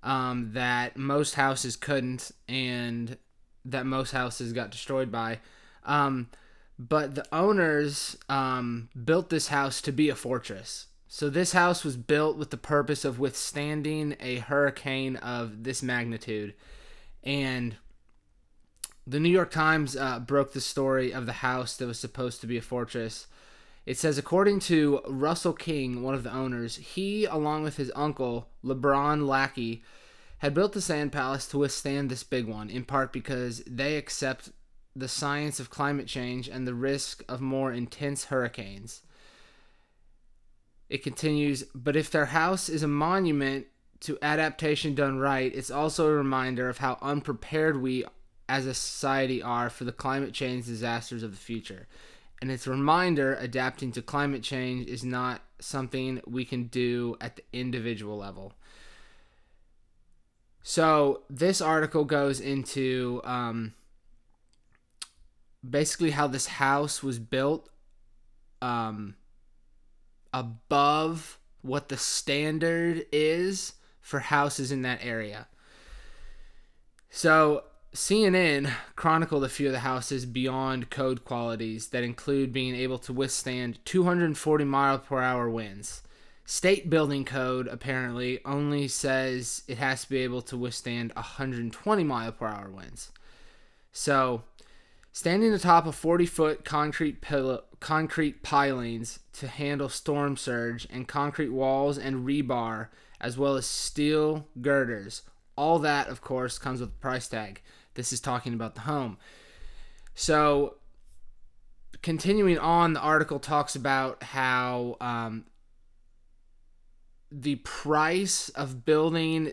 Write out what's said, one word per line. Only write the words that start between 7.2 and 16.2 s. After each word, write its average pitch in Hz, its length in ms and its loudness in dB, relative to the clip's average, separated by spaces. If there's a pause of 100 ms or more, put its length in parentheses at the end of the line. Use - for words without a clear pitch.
owners, 160 800 2 (140)
um, 127 580 -2 (160)
built 165 240 4
this 156 200 0
house 139 340 0
to 143 100 -2
be 151 160 4
a 139 60 2
fortress. 117 720 -6 (200)
So - 220 -4
this 170 240 2
house 175 320 6
was 131 140 -2
built 151 400 2
with 147 100 -6
the - 80 -8
purpose 143 480 2
of 127 140 -2
withstanding 147 1040 -2
a 127 180 -4
hurricane 135 800 0
of 117 480 -6
this 127 180 -4
magnitude. 117 720 -2 (680)